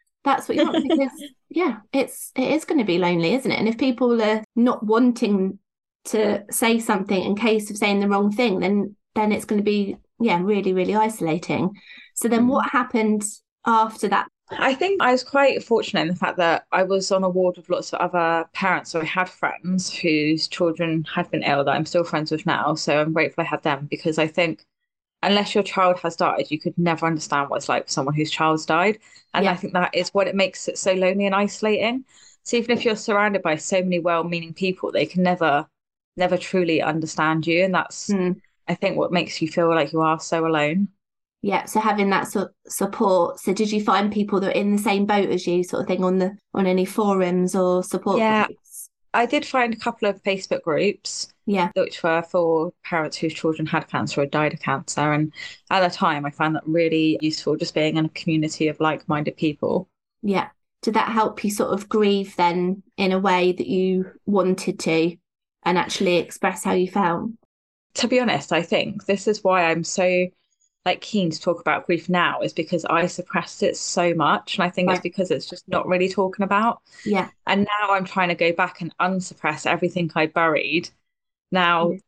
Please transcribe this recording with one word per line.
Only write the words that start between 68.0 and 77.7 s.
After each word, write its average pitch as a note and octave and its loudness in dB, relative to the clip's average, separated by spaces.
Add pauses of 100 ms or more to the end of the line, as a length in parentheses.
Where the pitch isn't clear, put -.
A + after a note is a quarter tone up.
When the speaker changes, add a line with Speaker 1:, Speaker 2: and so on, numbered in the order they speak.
Speaker 2:
be B3 2
honest, D3+ -2
I E3 2
think - -2
this G3 -2
is G#3+ 0
why F#3 4
I'm E3 -2
so, F3+ 0 (580)
like, F#3 0
keen F#3 0
to D#3 -6
talk E3+ -2
about - -2
grief E3+ -2
now, D#3+ 2
is D3+ -4
because E3 -4
I E3 2
suppressed - -6
it - 0
so F3 0
much. D#3+ 0
And E3+ 0
I F3+ 0
think F#3 0
it's F3+ 2
Speaker 1:
Right. - -10
Speaker 2:
because F3+ -4
it's D#3+ -4
just - -16
not F3+ -2
really F3+ 0
talking F#3+ -2
about. G3+ 0 (240)
Speaker 1:
Yeah. G3 -2 (160)
Speaker 2:
And G3+ 2 (140)